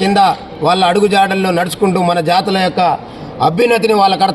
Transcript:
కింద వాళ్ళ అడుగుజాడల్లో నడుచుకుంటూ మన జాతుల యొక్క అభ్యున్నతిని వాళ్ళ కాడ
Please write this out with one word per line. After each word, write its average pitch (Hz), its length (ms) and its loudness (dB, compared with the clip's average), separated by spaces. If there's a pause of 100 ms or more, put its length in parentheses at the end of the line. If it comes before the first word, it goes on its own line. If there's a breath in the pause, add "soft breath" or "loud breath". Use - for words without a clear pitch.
కింద 202 200 2 (460)
వాళ్ళ 185 240 0
అడుగుజాడల్లో 196 680 2
నడుచుకుంటూ 180 400 -2 (120)
మన 175 80 0 (120)
జాతుల 190 280 0 (100)
యొక్క 185 120 -4 (680 loud breath)
అభ్యున్నతిని 220 540 2
వాళ్ళ 190 200 4
కాడ 190 140 2